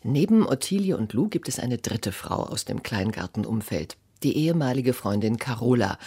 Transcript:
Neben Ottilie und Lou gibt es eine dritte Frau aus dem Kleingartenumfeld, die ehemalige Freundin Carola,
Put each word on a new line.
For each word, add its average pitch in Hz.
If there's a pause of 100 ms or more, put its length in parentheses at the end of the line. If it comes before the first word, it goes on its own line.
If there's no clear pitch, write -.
Neben 202
Ottilie 190
und 107
Lou 208
gibt -
es -
eine 120
dritte 110
Frau -
aus -
dem 104
Kleingartenumfeld, 104 (260)
die 143
ehemalige 135
Freundin 107
Carola, 117